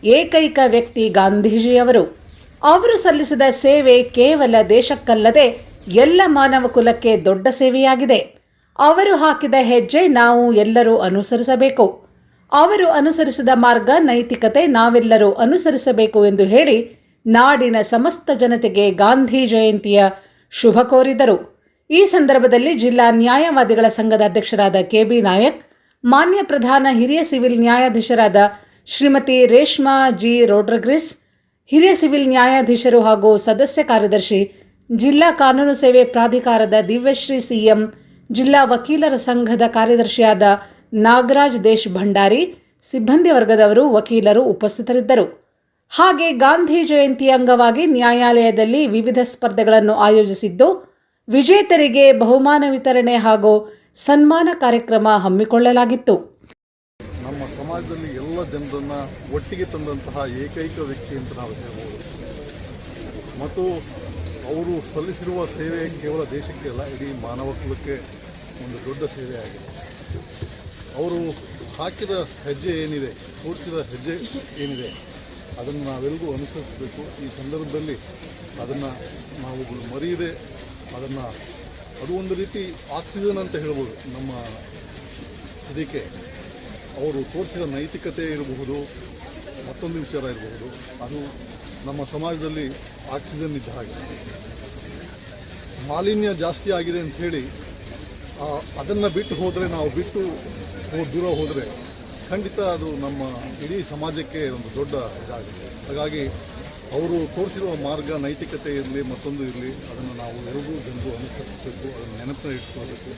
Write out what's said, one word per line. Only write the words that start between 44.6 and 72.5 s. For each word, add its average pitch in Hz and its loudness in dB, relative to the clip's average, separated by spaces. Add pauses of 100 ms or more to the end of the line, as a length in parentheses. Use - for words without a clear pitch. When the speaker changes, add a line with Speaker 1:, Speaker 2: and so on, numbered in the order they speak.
Speaker 1:
ಹಾಗೆ 330 2
ಗಾಂಧಿ 302 2
ಜಯಂತಿ 277 2
ಅಂಗವಾಗಿ 247 4
ನ್ಯಾಯಾಲಯದಲ್ಲಿ 240 2
ವಿವಿಧ 226 -2
ಸ್ಪರ್ಧೆಗಳನ್ನು 220 2
ಆಯೋಜಿಸಿದ್ದು, 208 2 (600)
ವಿಜೇತರಿಗೆ 277 4
ಬಹುಮಾನ 269 4
ವಿತರಣೆ 254 0
ಹಾಗೂ 214 4 (540)
ಸನ್ಮಾನ 302 4
ಕಾರ್ಯಕ್ರಮ 233 0 (160)
ಹಮ್ಮಿಕೊಳ್ಳಲಾಗಿತ್ತು. 233 2 (1120)
Speaker 2:
ನಮ್ಮ 143 -12
ಸಮಾಜದಲ್ಲಿ 160 -12
ಎಲ್ಲ 156 -10 (140)
ಜನರನ್ನ 143 -10 (420)
ಒಟ್ಟಿಗೆ 180 -8
ತಂದಂತಹ 147 -12 (260)
ಏಕೈಕ 160 -12
ವ್ಯಕ್ತಿ 139 -12
ಅಂತ 127 -14
ನಾವು 117 -14
ಹೇಳ್ಬೋದು. 113 -16 (1500)
ಮತ್ತು 185 -8 (840)
ಅವರು 170 -10
ಸಲ್ಲಿಸಿರುವ 175 -10
ಸೇವೆ 160 -10 (220)
ಕೇವಲ 151 -8
ದೇಶಕ್ಕೆ 143 -14
ಅಲ್ಲ, 120 -12 (120)
ಇಡೀ 135 -14 (140)
ಮಾನವ 123 -12 (120)
ಕುಲಕ್ಕೆ 139 -12 (680)
ಒಂದು 123 -16
ದೊಡ್ಡ 139 -12
ಸೇವೆ 127 -16
ಆಗಿದೆ. - -18 (1300)
ಅವರು 170 -8 (600)
ಹಾಕಿದ 190 -12 (320)
ಹೆಜ್ಜೆ 143 -10 (100)